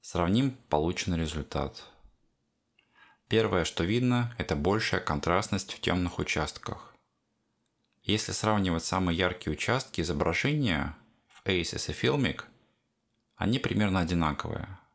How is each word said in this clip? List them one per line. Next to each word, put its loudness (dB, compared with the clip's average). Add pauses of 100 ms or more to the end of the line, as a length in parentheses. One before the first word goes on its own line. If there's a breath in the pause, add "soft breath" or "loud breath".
Сравним 0 (140)
полученный 0
результат. -4 (1400 soft breath)
Первое, 4
что -2
видно, 2
это -2
большая 2
контрастность 0
в -14
тёмных 0
участках. -4 (1040)
Если 0
сравнивать 2
самые 2
яркие 0
участки -2
изображения 0 (320)
в -14
Aces -2
и -4
Filmic, 0 (920)
они 0
примерно 2
одинаковые. -2 (160)